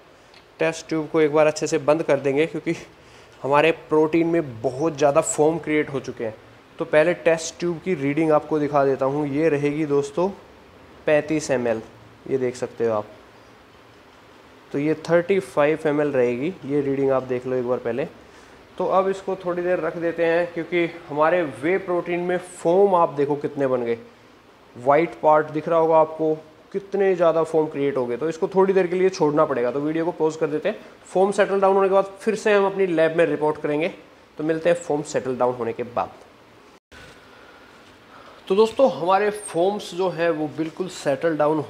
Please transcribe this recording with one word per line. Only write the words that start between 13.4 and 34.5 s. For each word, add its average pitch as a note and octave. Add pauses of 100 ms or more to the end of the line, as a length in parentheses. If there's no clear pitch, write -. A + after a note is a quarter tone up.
तो C#3
ये D3+ (100)
थर्टी F3
फ़ाइव D#3
एम D3
एल D3
रहेगी, B2+ (120)
ये C#3+
reading C3+
आप C3
देख B2+
लो B2+
एक B2
बार B2
पहले। A#2+ (680)
तो F3+
अब F#3+
इसको F#3+
थोड़ी F3
देर F3+
रख E3
देते E3
हैं, E3+
क्योंकि E3+ (200)
हमारे D#3+ (200)
वे F3+
protein F3
में F3+
foam F#3
आप E3
देखो C#3+
कितने C#3
बन B2+
गए, A#2 (760)
White D3
part D3+
दिख D3+
रहा E3
होगा D#3+
आपको, D#3 (360)
कितने F#3+
ज़्यादा E3
फोम D#3
create C#3
हो B2+
गए। A#2+
तो D3
इसको E3
थोड़ी F#3+
देर F#3
के E3+
लिए F#3
छोड़ना D#3
पड़ेगा, B2
तो C#3
video D#3+
को E3+
पॉज D#3
कर D#3+
देते D3+
हैं। A3 (280)
फोम G3
settle G3
down F#3+
होने G3
के F#3
बाद F#3+ (100)
फिर A3
से G#3
हम G3
अपनी F#3+
lab D#3+
में E3+
report D3+
करेंगे। D3+ (500)
तो D#3
मिलते D#3+